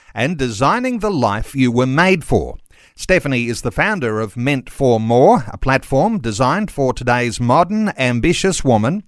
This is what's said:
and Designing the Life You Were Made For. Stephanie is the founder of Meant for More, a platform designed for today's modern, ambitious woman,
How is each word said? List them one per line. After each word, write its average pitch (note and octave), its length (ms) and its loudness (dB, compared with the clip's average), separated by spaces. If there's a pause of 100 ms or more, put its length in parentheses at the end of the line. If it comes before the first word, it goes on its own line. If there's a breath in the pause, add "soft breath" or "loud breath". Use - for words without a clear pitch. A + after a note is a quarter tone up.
(140 soft breath)
and D3 220 -2
Designing D3+ 640 -2
the G#3 120 -2
Life A2 440 -2
You B2+ 180 2
Were B2 140 2
Made E3+ 360 2
For. D2+ 360 -2 (380 soft breath)
Stephanie C3+ 500 0
is A#2 160 -6
the B2 100 -4
founder D3 480 -2
of A2 160 -6
Meant C3 320 -2
for A#2+ 320 0
More, B2+ 480 4
a - 80 -14
platform C#3 640 0
designed C3 520 -2
for C3 220 -2
today's A#2+ 480 -2
modern, F3 560 2
ambitious B2 680 0
woman, B2+ 460 2